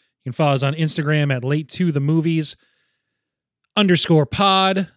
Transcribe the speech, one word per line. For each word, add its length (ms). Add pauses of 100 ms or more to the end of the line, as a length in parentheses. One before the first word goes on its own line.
(260)
can 80
follow 200
us 100
on 120
Instagram 600
at 80
Late 260
to 220
the 80
Movies 560 (1200)
underscore 520
pod. 680